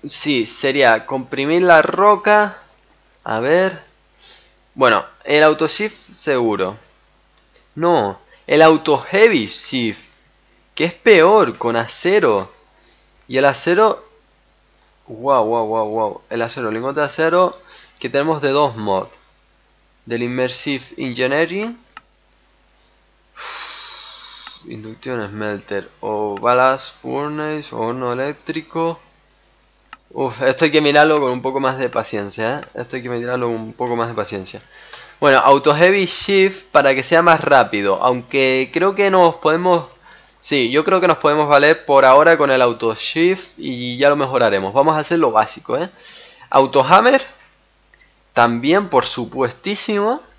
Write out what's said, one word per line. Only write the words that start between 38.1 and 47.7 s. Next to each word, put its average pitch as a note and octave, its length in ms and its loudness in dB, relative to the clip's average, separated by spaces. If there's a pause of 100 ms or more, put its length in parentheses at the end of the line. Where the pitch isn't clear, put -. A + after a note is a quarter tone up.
creo F#3+ 240 -2
que G3 160 0
nos F3 240 4
podemos. E3+ 540 0 (500)
Sí, B2+ 320 0
yo D3+ 140 0
creo F#3 160 2
que F3+ 80 2
nos D#3 80 4
podemos D3+ 320 0
valer D3 340 4
por C3+ 220 4
ahora D3+ 320 6
con C#3+ 120 0
el C3 120 2
auto A#2 340 0
shift F3+ 600 -2
y B2 400 -10
ya C#3 100 2
lo C#3+ 80 4
mejoraremos. A#2 580 0
Vamos D3+ 220 2
a D3+ 40 -2
hacer E3 200 -2
lo C#3 120 2
básico, A2 440 -2
¿eh? E3+ 140 -4 (600)
Auto C3+ 320 2
hammer. A3 400 4 (1120)